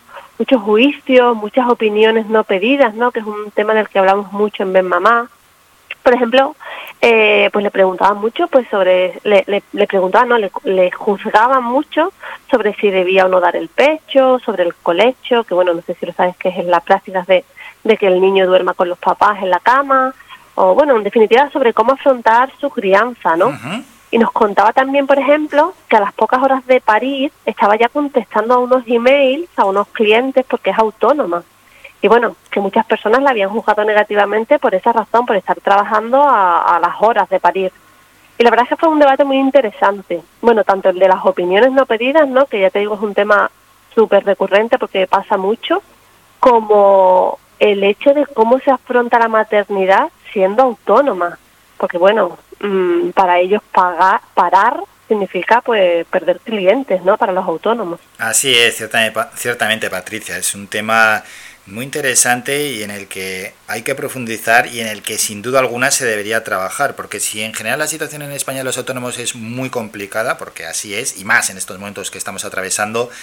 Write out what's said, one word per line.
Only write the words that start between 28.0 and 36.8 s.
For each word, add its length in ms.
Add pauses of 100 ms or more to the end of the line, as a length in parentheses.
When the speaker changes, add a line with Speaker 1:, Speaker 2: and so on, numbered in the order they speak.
Speaker 1:
a 40
unos 280
emails, 720
a 100
unos 220
clientes, 600
porque 220
es 80
autónoma. 640 (580)
Y 60
bueno, 260 (160)
que 100
muchas 260
personas 360
la 60
habían 220
juzgado 340
negativamente 760
por 160
esa 160
razón, 360
por 100
estar 240
trabajando 640
a, 540
a 40